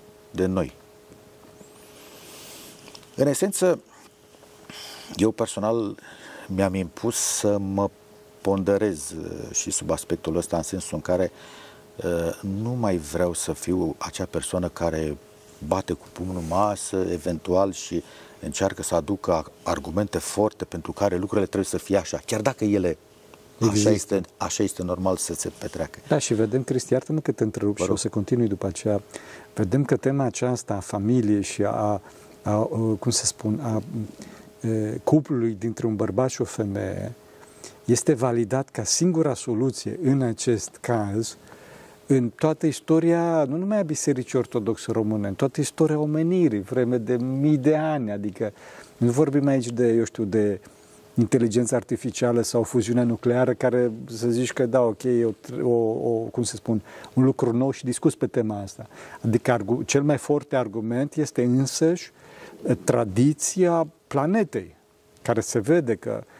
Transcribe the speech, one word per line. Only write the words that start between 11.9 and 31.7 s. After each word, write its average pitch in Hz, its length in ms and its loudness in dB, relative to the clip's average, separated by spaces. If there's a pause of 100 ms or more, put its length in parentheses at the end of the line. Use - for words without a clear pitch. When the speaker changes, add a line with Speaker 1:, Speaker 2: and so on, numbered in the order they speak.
Speaker 1:
uh, 85 440 -2
nu 101 300 -6
mai 113 260 0
vreau 85 360 -2
să - 200 -4
fiu 87 460 -2
acea - 260 -8
persoană 87 440 -4
care 80 480 -2 (500)
bate 90 260 0
cu - 200 -8
pumnul 92 240 -8
în 82 120 -8
masă, 95 600 0
eventual, 90 640 0
și 85 300 -6 (380)
încearcă 95 420 -2
să - 120 -4
aducă 87 380 0
a-, 80 180 -2 (120)
argumente 87 560 -2
forte - 460 -2
pentru - 280 -10
care 98 240 0
lucrurile 98 300 0
trebuie 98 240 -2
să 92 80 -2
fie 98 180 0
așa, 90 300 -2
chiar 107 140 -2
dacă 113 240 0
ele, 95 320 2 (640)
Speaker 2:
Există. 107 300 4
Speaker 1:
așa 104 60 6
este, 98 260 0 (160)
așa - 260 -2
este 95 200 -2
normal 90 340 0
să - 180 -4
se 85 240 -6
petreacă. - 400 -8 (100)
Speaker 2:
Da, 156 100 4
și 123 160 0
vedem, 110 280 2
Cristi, 127 300 -2
iartă-mă 147 280 0
că 143 120 -2
te - 100 0
întrerup 104 340 0
Speaker 1:
Vă - 60 -2
Speaker 2:
și 92 60 0
Speaker 1:
rog. 101 80 2
Speaker 2:
o - 20 -2
să 110 100 -2
continui 117 400 0
după 98 180 -4
aceea, 101 360 -2 (520)
vedem 107 300 2
că 135 120 2
tema 135 280 0
aceasta 123 500 -2
a 98 60 -4
familiei 104 600 2
și - 220 -2
a, 101 60 0